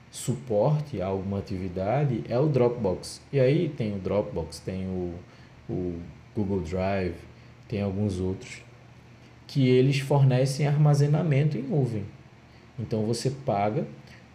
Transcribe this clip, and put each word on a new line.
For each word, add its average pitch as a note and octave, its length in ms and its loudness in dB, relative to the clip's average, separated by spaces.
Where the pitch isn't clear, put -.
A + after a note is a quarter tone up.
suporte A#2 880 0
a F2+ 60 -2
alguma G2 320 -2
atividade G2 880 -2
é A2+ 80 0
o D3+ 100 2
Dropbox. A#2+ 760 0
E C#3 60 2
aí D3 300 4
tem G#2 260 -4
o G2 40 -6
Dropbox, F#2 600 -2
tem F#2+ 280 -6
o, F2+ 260 -4
o F2+ 260 -4
Google G2 260 0
Drive, F#2 540 -2
tem G2+ 140 -4
alguns G2 380 -2
outros, F#2 420 -6
que C3 220 2
eles C3 320 6
fornecem C3+ 640 4
armazenamento D3 920 4
em A3+ 40 -4
nuvem. B2 440 -2
Então, G#2+ 260 -2
você A#2+ 240 -2
paga A2 560 -2